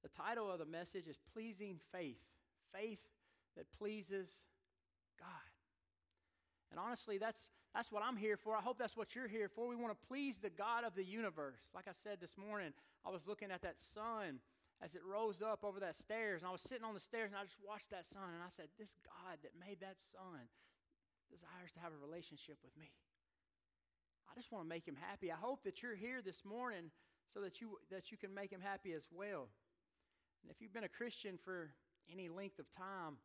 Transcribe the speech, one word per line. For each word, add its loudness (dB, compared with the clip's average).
The -4
title 4
of 2
the 0
message -2
is -4
Pleasing -2
Faith, 0
Faith 0
that -10
Pleases 0
God. -8
And -4
honestly, 2
that's, 0
that's 4
what 4
I'm 4
here 8
for. 4
I 6
hope 4
that's 4
what 0
you're 2
here 4
for. 2
We 2
wanna 4
please 4
the 0
God 4
of 2
the 4
universe. 2
Like -6
I -4
said -2
this -8
morning, 0
I 0
was 0
looking -2
at 0
that 0
sun 2
as -6
it -4
rose 6
up 4
over 2
that 2
stairs, 2
and 2
I 2
was 0
sitting -2
on 0
the -2
stairs, 2
and 0
I 0
just -10
watched -4
that -2
sun, -4
and -2
I -6
said, -8
"This -8
God -8
that -10
made -8
that -6
sun -8
desires -12
to -10
have 0
a -6
relationship -6
with -18
me. -14
I -14
just -8
wanna -2
make -2
him -4
happy." 0
I 2
hope 2
that 0
you're 0
here 0
this -6
morning 0
so -2
that -2
you, -6
that -4
you -10
can -4
make -2
him -6
happy 0
as -2
well. -2
And -12
if -12
you've -10
been -2
a -2
Christian -2
for -4
any -6
length -4
of -8
time -2